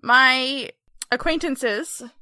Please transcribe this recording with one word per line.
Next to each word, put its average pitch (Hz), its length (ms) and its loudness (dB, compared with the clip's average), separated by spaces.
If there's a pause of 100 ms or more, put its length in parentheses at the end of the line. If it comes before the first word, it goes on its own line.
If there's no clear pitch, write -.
my 262 640 2 (420)
acquaintances 269 920 -2 (180)